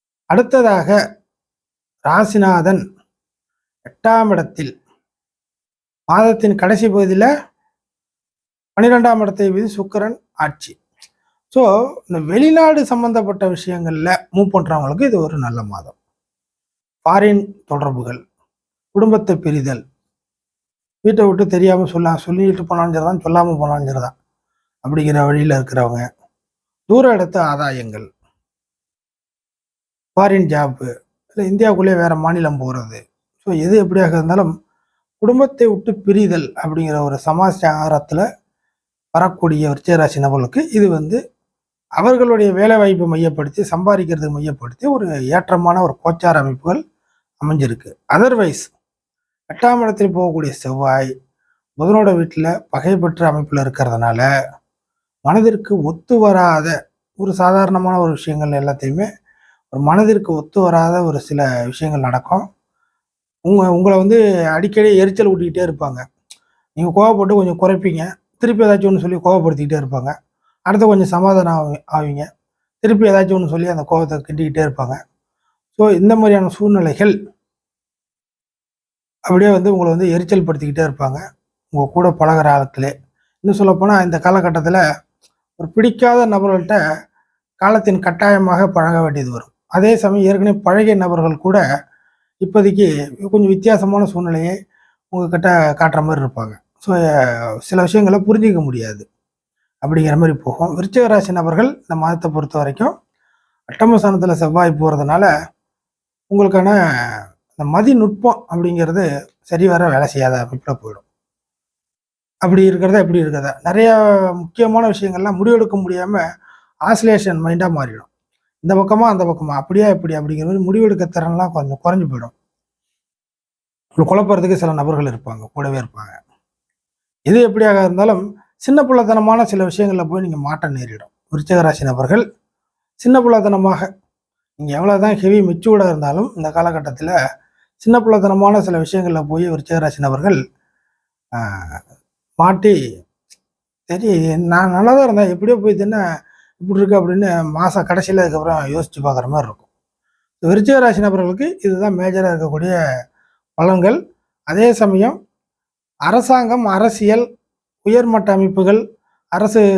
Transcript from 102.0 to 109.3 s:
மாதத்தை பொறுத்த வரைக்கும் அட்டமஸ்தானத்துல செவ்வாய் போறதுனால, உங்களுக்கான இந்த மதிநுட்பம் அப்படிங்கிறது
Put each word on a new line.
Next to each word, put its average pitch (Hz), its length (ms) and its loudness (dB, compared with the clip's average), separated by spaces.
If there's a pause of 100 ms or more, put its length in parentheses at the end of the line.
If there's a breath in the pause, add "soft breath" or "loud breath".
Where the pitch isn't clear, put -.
மாதத்தை 170 260 -4
பொறுத்த 147 260 -6
வரைக்கும் 147 440 -4 (680)
அட்டமஸ்தானத்துல 196 600 2
செவ்வாய் 160 480 0
போறதுனால, 156 760 0 (800)
உங்களுக்கான 190 340 2 (880)
இந்த 147 180 -8
மதிநுட்பம் 214 640 2 (120)
அப்படிங்கிறது 170 760 -2 (140)